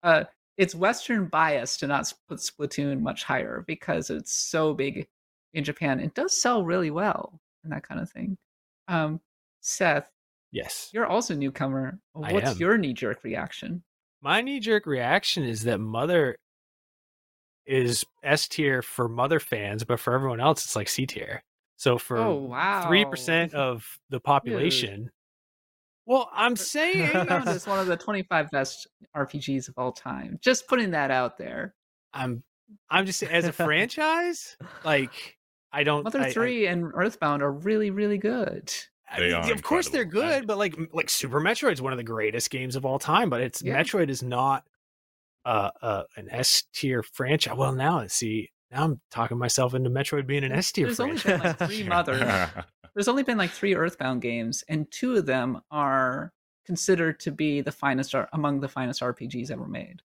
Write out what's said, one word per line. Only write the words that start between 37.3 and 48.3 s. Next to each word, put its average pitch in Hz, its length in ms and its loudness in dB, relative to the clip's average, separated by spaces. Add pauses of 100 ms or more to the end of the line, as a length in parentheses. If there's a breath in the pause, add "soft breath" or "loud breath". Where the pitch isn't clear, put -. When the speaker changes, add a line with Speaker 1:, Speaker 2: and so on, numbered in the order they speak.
Speaker 1:
are 143 80 0
really, 202 380 0
really 208 300 0
good. 220 520 -4 (400)
Speaker 2:
I - 80 -6
Speaker 3:
They 87 80 2
Speaker 2:
mean, 87 80 4
Speaker 3:
are 82 160 2
Speaker 2:
of 214 100 -2
course 349 280 0
they're 262 140 0
Speaker 3:
incredible. 208 260 0
Speaker 2:
good, 294 100 2
Speaker 3:
And 226 80 -6
Speaker 2:
but, 208 100 -2
like, 185 200 -2
m-, 160 160 -6
like, 165 160 -2
Super 135 320 0
Metroid's 202 400 2
one 131 100 -2
of 127 60 -4
the 120 60 -6
greatest 113 480 -2
games 127 260 -4
of 135 80 -4
all 135 140 0
time, 185 300 2
but 120 120 0
it's 127 200 -4
Speaker 1:
Yeah. 131 220 0
Speaker 2:
Metroid 170 260 2
is 127 140 -4
not, 127 420 0 (800)
uh, 107 280 2 (100)
uh, 104 220 -2 (120)
an 98 160 -14
S - 320 2 (100)
tier 127 300 0
franchise. - 540 0
Well, 135 160 2
now, 135 340 0
see, 110 420 -2 (220)